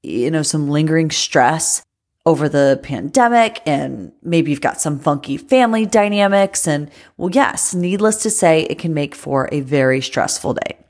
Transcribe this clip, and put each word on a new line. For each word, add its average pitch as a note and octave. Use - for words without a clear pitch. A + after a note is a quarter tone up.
you A#2+
know, D#3
some D3
lingering D#3
stress -
over D3+
the C3+
pandemic, A3+
and C3+
maybe E3
you've C#3+
got -
some D3
funky C#3
family A3+
dynamics. G3+
And, D3
well, F3
yes, G#3+
needless G3
to A3
say, D#3+
it -
can E3
make C#3+
for C#3
a D3
very C3
stressful -
day. -